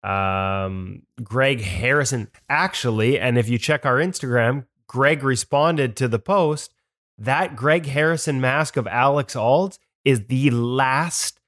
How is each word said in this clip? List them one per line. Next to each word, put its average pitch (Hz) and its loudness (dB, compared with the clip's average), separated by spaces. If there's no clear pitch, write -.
um, 95 -2
Greg 127 0
Harrison, 120 0
actually. 131 0
And 120 0
if 113 0
you 120 0
check 151 -2
our 127 2
Instagram, 131 -2
Greg 139 0
responded 139 0
to 131 0
the 113 0
post 160 -2
that 147 -2
Greg 151 0
Harrison 147 0
mask 139 0
of 117 -2
Alex 135 0
Auld 139 2
is 123 2
the 131 2
last 131 0